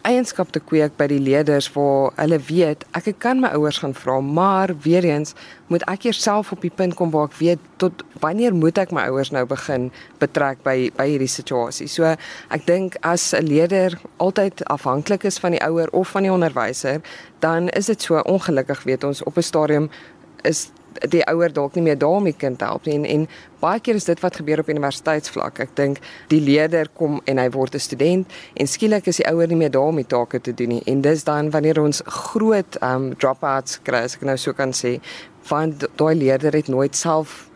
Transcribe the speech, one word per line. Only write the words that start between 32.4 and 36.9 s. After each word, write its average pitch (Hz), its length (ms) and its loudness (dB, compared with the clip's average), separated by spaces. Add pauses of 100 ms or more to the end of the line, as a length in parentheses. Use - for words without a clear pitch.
ehm, 127 420 -2
dropouts 135 680 0
kry, 120 200 0
as 131 120 -6
ek - 60 -16
nou 135 160 0
so 139 160 -4
kan 131 180 -2
sê, 123 280 -2 (500)
want 151 460 -2
daai 160 200 2
leerder 139 380 2
het 151 140 0
nooit 135 280 0